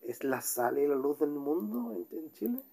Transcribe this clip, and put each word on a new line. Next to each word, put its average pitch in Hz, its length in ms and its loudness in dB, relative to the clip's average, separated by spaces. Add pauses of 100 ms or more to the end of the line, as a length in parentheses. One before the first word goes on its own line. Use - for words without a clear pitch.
¿es - 220 -6
la 131 180 0
sal 123 360 2
y 143 80 6
la 143 80 4
luz 143 260 2
del 147 100 2
mundo 185 800 -2
en, 170 60 -8
en 156 140 -12
Chile? 247 300 -4 (100)